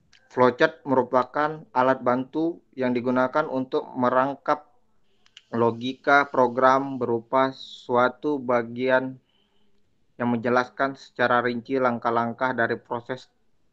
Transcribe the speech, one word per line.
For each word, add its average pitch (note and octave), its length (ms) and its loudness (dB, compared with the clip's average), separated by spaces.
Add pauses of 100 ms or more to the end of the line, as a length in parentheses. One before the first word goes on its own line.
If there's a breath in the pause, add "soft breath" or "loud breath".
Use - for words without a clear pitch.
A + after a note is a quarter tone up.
(280)
Flowchart B2+ 560 2
merupakan C3+ 880 0
alat B2+ 320 0
bantu B2+ 560 -2 (160)
yang B2+ 160 -4
digunakan B2+ 560 0
untuk C3 480 -6
merangkap C3 720 -2 (880)
logika B2+ 720 2
program C3 720 2
berupa B2 560 0
suatu B2+ 880 -2
bagian B2+ 720 0 (1040)
yang A#2+ 160 0
menjelaskan B2 640 -2
secara A#2+ 400 0
rinci B2 400 -2
langkah-langkah A#2 720 -2
dari A#2 240 -2
proses A#2+ 560 -10 (420)